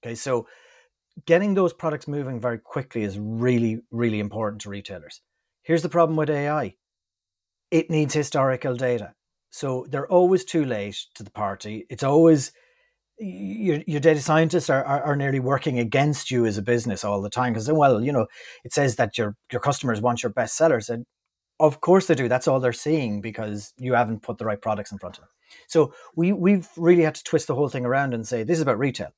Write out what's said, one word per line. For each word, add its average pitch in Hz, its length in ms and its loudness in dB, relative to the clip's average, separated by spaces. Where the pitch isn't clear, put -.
Okay, 117 140 -10
so 120 320 -4
getting 190 280 4
those 185 200 2
products 156 340 -6
moving 135 320 -6
very 117 200 -4
quickly 131 440 -6
is 101 160 -6
really, 113 640 0
really 117 280 0
important 104 420 -6
to 104 80 -14
retailers. 95 520 -14
Here's 165 200 2
the 165 60 -4
problem 165 260 2
with 151 140 0
A 143 180 -2
I. 147 280 -4
It 160 180 0
needs 151 240 0
historical 135 600 0
data. 123 380 -2
So 127 400 -6
they're 139 180 -6
always 180 380 4
too 160 180 0
late 104 340 -4
to - 80 -16
the 101 80 -20
party. 104 580 -8
It's 127 140 -8
always, 147 480 6
your, 190 720 -2
your 147 120 -2
data 151 220 6
scientists 160 480 2
are, 135 140 2
are, 139 200 -2
are 147 120 0
nearly 139 240 0
working 131 400 0
against 139 520 0
you 120 140 2
as 104 120 0
a 107 40 -4
business 117 420 -2
all 101 180 -2
the 101 80 -6
time 123 240 -2
'cause, 110 180 -4
well, 143 300 4
you 135 100 -2
know, 120 160 0
it 123 100 -10
says 139 220 2
that 110 220 -2
your, 104 180 -2
your 120 80 -4
customers 127 400 -2
want 120 240 0
your 113 80 -2
best 113 240 -4
sellers. 151 340 2
And 117 160 -8
of 151 220 2
course 185 240 4
they 160 100 4
do. 123 140 -2
That's 127 180 0
all 135 120 2
they're 127 120 0
seeing 120 500 -2
because 104 560 -10
you 123 160 -4
haven't 110 280 0
put 110 160 -10
the 110 80 -10
right 104 160 -4
products 107 300 -4
in 101 80 -14
front 90 180 -14
of - 60 -20
them. - 80 -20
So 151 260 2
we, 170 160 2
we've 190 460 2
really 170 260 6
had 151 120 0
to - 80 -16
twist - 240 -2
the 135 80 -2
whole 139 140 0
thing 123 160 -6
around 135 280 0
and 113 140 -6
say, 113 160 -4
"This 160 160 0
is - 20 0
about 131 160 2
retail. 127 400 -4